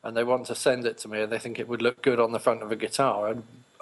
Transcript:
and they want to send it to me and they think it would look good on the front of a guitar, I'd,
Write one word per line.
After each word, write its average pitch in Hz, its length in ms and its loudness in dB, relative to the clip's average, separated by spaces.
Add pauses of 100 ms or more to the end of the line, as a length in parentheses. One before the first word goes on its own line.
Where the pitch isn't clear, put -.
and 113 140 -6
they 117 60 2
want 123 240 0
to 117 80 -4
send 123 320 2
it 110 120 -2
to 110 100 -12
me 107 120 -4
and 107 120 -2
they 113 60 0
think 117 200 -10
it 113 100 -6
would 117 140 -4
look 123 180 0
good 120 200 4
on 117 100 4
the 113 80 -2
front 113 240 2
of 107 80 -6
a 113 60 -4
guitar, 107 540 0
I'd, 117 120 -6 (400)